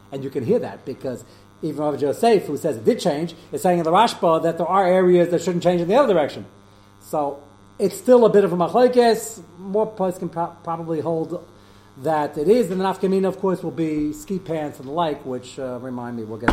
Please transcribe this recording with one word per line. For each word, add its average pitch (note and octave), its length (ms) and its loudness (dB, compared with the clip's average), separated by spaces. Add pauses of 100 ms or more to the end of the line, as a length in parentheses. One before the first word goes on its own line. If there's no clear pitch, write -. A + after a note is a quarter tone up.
(120)
And C#3 120 -10
you C#3 60 -8
can C#3 140 -6
hear G#3+ 160 2
that G#2 240 -12
because B2+ 400 -10 (360)
even D3+ 200 -6
Rav D3 200 -2
Yosef, F#3 460 2
who D3 100 -6
says C#3+ 200 -4
it A2 80 -8
did A3+ 160 2
change, E3 340 -2 (160)
is C#3+ 100 -8
saying F3+ 180 2
in E3 60 -2
the D#3+ 60 0
Rashba F3 540 4
that E3 140 0
there E3+ 80 -2
are F#3 200 2
areas F3+ 440 4
that D#3+ 120 0
shouldn't F3 220 -2
change F3 160 2
in E3+ 80 -2
the G3+ 80 4
other C4 180 4
direction. C3+ 320 -2 (540)
So C#3+ 420 -6 (380)
it's G3+ 160 -2
still B3 280 6
a G3+ 60 8
bit G3 140 6
of E3+ 80 0
a F3 40 -2
machlokes. A3+ 840 2 (160)
More G3 280 -2
poskim F#3 440 -6
pro-, E3 320 -6
probably E3 380 -6
hold D#3+ 440 -4 (540)
that D3 400 -2
it D#3 100 -2
is. G#3+ 220 4
And F#3 100 -4
the F#3+ 40 -2
nafkamina, F#3+ 420 0
of F#3+ 120 -4
course, F#3 240 -2
will E3 80 -6
be D3+ 420 -2
ski F#3+ 260 -6
pants D#3 400 -8
and C3 100 -14
the C#3 40 -10
like, D3+ 340 -4
which, B2+ 320 -10
uh, B2 240 -8
remind B2 340 -10
me, A2+ 60 -8
we'll G#2+ 160 -10
get - 140 -4